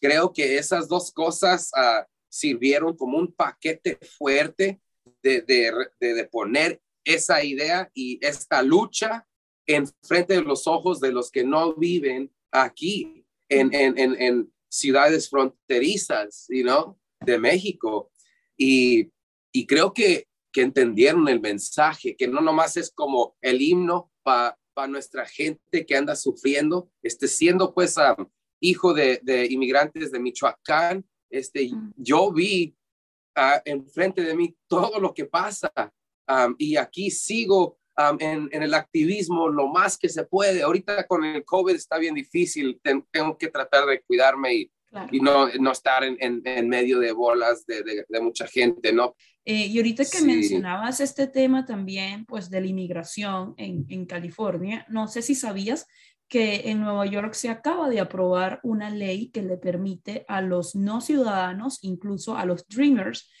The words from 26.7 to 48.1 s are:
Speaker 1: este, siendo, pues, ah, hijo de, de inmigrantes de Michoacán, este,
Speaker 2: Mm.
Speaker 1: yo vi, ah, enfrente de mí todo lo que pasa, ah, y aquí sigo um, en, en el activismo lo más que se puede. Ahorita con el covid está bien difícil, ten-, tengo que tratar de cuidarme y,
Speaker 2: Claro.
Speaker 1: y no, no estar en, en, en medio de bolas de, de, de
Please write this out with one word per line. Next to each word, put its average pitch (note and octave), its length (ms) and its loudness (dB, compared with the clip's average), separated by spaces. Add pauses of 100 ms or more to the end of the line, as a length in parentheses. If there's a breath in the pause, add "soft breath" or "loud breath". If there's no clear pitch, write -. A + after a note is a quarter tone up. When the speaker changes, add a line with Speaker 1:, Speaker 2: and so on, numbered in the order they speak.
Speaker 1:
este, - 260 -4
siendo, F3+ 460 2
pues, F3+ 240 0
ah, C3+ 180 4 (440)
hijo F3 340 4
de, C3 280 2
de B2 240 2
inmigrantes C3+ 640 0
de B2+ 80 -6
Michoacán, D#3 840 -2 (240)
este, C3+ 400 -4
Speaker 2:
Mm. A2 280 -10
Speaker 1:
yo D3+ 360 2
vi, F3 420 0 (600)
ah, C#3 320 2
enfrente D#3+ 560 -4
de D#3+ 120 -2
mí E3+ 220 -2 (100)
todo A3 320 0
lo F#3+ 140 -2
que D3 140 -8
pasa, F3+ 440 -4 (560)
ah, C3 300 2
y D3+ 200 -2
aquí F3+ 340 -2
sigo G3 680 0 (200)
um, D3 220 4
en, D#3 320 -4
en D#3 100 -4
el D3+ 120 0
activismo E3 760 0
lo D3 200 0
más F#3+ 300 0
que F3 100 0
se D#3+ 160 -6
puede. F#3+ 380 2
Ahorita F#3 440 0
con E3 180 0
el D3+ 200 -4
covid F#3 300 2
está D#3+ 240 -4
bien D#3+ 160 -2
difícil, D3 680 -4
ten-, C#3 280 0
tengo D#3 280 -2
que D#3+ 100 -6
tratar C#3+ 380 2
de C3+ 160 0
cuidarme C3 520 2
y, G#2+ 160 -2 (180)
Speaker 2:
Claro. A2 220 -14
Speaker 1:
y C3+ 100 0
no, C#3 280 6 (120)
no C3+ 120 4
estar C3 320 0
en, C3 160 -4
en, A#2+ 240 -4
en B2 240 -2
medio B2 320 2
de A#2+ 100 2
bolas A#2 560 0
de, A2 160 -6
de, G#2 260 -8
de A2 120 -4